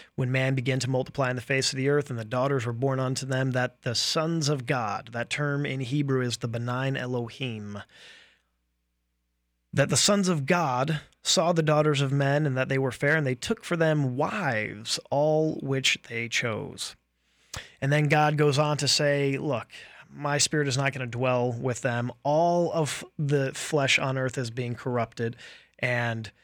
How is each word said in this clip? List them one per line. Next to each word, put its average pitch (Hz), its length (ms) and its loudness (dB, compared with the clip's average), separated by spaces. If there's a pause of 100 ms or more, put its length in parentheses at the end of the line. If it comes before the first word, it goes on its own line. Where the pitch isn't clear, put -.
(160)
when 127 160 0
man 131 240 2
began 131 240 0
to 120 100 -2
multiply 127 400 0
in 127 60 -4
the 123 60 -6
face 135 300 0
of 139 40 -6
the 131 120 0
earth, 143 220 2
and 120 80 -4
the 110 60 -6
daughters 127 420 0
were 120 60 -2
born 131 260 0
unto 131 260 -2
them, 131 280 0
that 127 300 -2
the 120 120 -4
sons 160 540 0
of 135 180 -2
God," 113 460 -4
that 117 180 -4
term 143 340 -2
in 135 140 -4
Hebrew 135 420 0
is 123 180 -2
the 123 100 -6
Benign 123 480 -2
Elohim, 117 880 -6 (1900)
"that 139 160 2
the 143 80 2
sons 202 320 4
of 151 180 0
God 151 540 2 (220)
saw 175 300 2
the 165 100 4
daughters 151 380 4
of 139 100 2
men, 139 340 4
and 131 120 0
that 131 120 0
they 135 100 0
were 135 120 2
fair, 147 260 2
and 156 80 2
they 127 120 0
took - 280 -4
for 170 120 -2
them 151 400 2
wives, 123 840 -2 (100)
all 156 540 2
which 135 340 0 (120)
they 117 200 -4
chose." 104 680 -4 (840)
And 135 120 0
then 147 160 4
God 151 280 4
goes 147 220 4
on 151 200 2
to 143 100 0
say, 143 500 2
"Look, 135 300 -4 (420)
my 143 280 -4
spirit 147 280 2
is 127 100 0
not 139 160 0
gonna 131 140 -6
dwell 123 460 0
with 123 300 -4
them." 120 280 0 (140)
All 170 480 2
of 160 320 -2 (120)
the 139 380 0
flesh 139 420 2
on 135 220 0
earth 131 180 -2
is 120 140 -4
being 120 240 -6
corrupted, 117 640 -4 (420)
and 117 540 -2 (120)